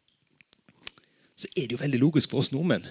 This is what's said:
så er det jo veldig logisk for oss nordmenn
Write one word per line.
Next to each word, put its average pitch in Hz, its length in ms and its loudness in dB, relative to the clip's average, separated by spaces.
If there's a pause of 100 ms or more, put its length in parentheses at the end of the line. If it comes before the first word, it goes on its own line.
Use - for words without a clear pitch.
(1400)
så - 160 -6
er 139 140 -2
det 120 80 -4
jo 123 60 -6
veldig 135 200 0
logisk 151 300 4
for 127 100 0
oss - 120 0
nordmenn 139 380 0